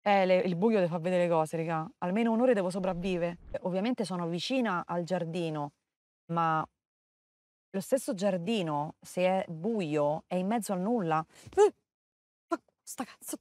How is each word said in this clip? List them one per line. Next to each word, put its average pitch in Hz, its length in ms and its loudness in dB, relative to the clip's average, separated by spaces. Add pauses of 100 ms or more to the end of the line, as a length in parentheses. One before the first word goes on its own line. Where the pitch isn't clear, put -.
Eh, 202 240 6
le, 185 140 6
il 185 180 0
buio 214 240 4
ti 175 80 2
fa 170 100 -2
vedere 175 260 2
le 175 40 0
cose, 160 280 2
raga. 160 300 -2 (120)
Almeno 220 340 0
un'ora 247 200 4
devo 185 180 2
sopravvivere. 180 680 -2 (120)
Eh, - 120 -8
ovviamente 190 420 -2
sono 175 220 -4
vicina 180 600 -2
al 175 160 -2
giardino, 165 720 -4 (540)
ma 165 400 0 (1040)
lo 190 100 -4
stesso 262 340 -2
giardino, 175 880 -2
se - 220 -4
è 190 260 2
buio, 160 760 -2
è 185 100 -4
in 180 100 -2
mezzo 214 260 -2
al 185 80 -2
nulla. 180 420 0 (320)
Eh! 392 200 6 (760)
Ma 330 100 -4 (220)
sta - 240 -10
cazzo - 360 -12